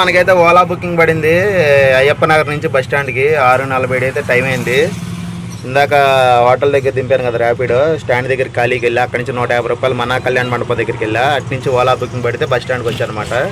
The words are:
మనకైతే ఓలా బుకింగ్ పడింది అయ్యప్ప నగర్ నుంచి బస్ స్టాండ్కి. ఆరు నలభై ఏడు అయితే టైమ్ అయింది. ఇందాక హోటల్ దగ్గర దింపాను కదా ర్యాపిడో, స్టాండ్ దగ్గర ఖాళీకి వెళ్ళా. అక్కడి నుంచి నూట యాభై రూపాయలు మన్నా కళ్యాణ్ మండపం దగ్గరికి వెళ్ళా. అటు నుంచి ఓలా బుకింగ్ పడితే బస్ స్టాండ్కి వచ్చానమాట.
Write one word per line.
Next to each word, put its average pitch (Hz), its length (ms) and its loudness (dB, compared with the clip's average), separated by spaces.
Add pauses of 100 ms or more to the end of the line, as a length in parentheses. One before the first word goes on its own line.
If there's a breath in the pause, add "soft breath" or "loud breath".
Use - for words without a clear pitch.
మనకైతే 180 340 2 (120)
ఓలా 180 260 6
బుకింగ్ 175 300 -4
పడింది 160 340 2 (640)
అయ్యప్ప 143 320 2
నగర్ 151 220 2
నుంచి 151 200 -4
బస్ 131 140 0
స్టాండ్కి. 139 400 -2 (220)
ఆరు 135 240 2
నలభై 127 240 -2
ఏడు 127 120 -2
అయితే 139 120 -4 (100)
టైమ్ 127 180 0
అయింది. 123 280 -2 (880)
ఇందాక 143 260 2 (540)
హోటల్ 139 280 2
దగ్గర 135 220 0
దింపాను 127 320 0
కదా 113 160 -2
ర్యాపిడో, 120 340 0 (220)
స్టాండ్ 127 300 -2
దగ్గర 127 160 -2 (120)
ఖాళీకి 123 280 0
వెళ్ళా. 120 180 0
అక్కడి 120 160 -4
నుంచి 120 180 -8
నూట 120 160 -2
యాభై 117 180 -2
రూపాయలు 127 280 -2
మన్నా 127 140 -2 (120)
కళ్యాణ్ 123 240 -2
మండపం 120 300 -2
దగ్గరికి 117 240 -6
వెళ్ళా. 113 200 0 (100)
అటు 117 180 -6
నుంచి 131 160 -4 (100)
ఓలా 127 200 2
బుకింగ్ 123 280 -6
పడితే 120 240 -4
బస్ 120 140 -2
స్టాండ్కి 123 260 -4
వచ్చానమాట. 110 400 -6 (200)